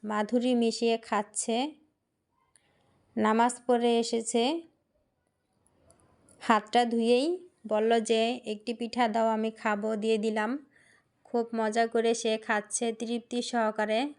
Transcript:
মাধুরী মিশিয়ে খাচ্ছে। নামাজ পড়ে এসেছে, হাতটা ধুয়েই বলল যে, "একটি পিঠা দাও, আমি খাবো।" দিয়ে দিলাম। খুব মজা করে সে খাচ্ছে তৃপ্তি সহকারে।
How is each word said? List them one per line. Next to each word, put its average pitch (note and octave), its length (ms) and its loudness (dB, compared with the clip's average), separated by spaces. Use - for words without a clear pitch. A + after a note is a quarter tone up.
মাধুরী G#3+ 520 0
মিশিয়ে A#3 420 2
খাচ্ছে। A3 600 -2
নামাজ A3+ 380 2
পড়ে A#3+ 360 2
এসেছে, A#3 440 0
হাতটা A3 440 2
ধুয়েই A#3 420 2
বলল A3 320 0
যে, A3 220 2
"একটি G#3+ 280 -8
পিঠা A#3 340 -2
দাও, A3+ 220 2
আমি A3 280 0
খাবো।" G#3+ 380 -2
দিয়ে A3 220 0
দিলাম। A3 340 -2
খুব A#3 280 -2
মজা A3+ 340 0
করে A3+ 280 2
সে A#3 220 -2
খাচ্ছে A3 560 -4
তৃপ্তি A#3 500 -6
সহকারে। A3 560 0